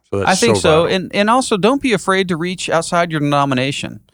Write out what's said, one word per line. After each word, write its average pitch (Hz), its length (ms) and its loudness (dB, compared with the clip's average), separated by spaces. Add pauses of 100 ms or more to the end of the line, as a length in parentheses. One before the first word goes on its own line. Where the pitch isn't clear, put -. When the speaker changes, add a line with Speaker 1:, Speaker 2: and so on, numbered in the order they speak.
(100)
Speaker 1:
So 101 100 -2
that's 98 100 0
Speaker 2:
I 190 40 4
think 220 220 2
Speaker 1:
so 190 60 0
Speaker 2:
so. 165 200 4
Speaker 1:
vital. 175 140 0
Speaker 2:
And, - 180 -6
and 208 160 0
also, 247 260 0
don't 226 260 2
be 254 100 0
afraid 190 360 0
to 180 80 -2
reach 180 320 -6
outside 170 420 0
your 156 100 -2
denomination. 139 800 -2 (140)